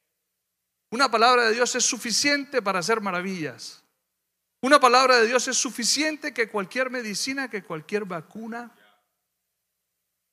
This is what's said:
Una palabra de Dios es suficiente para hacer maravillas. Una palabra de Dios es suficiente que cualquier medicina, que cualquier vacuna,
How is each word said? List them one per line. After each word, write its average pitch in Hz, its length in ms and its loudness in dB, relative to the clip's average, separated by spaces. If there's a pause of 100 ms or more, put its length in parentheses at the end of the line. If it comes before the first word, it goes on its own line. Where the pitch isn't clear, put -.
(920)
Una 247 200 0
palabra 233 340 4
de 220 100 2
Dios 240 220 0
es 233 80 0
suficiente 269 760 -2
para 190 200 -2
hacer 220 200 0
maravillas. 180 840 -8 (760)
Una 277 180 6
palabra 254 380 6
de 226 120 4
Dios 247 200 0
es 247 80 -2
suficiente 285 760 -2
que 233 160 -2
cualquier 247 400 -4
medicina, 254 580 -6
que 202 140 -10
cualquier 190 420 -8
vacuna, 220 720 -12 (1600)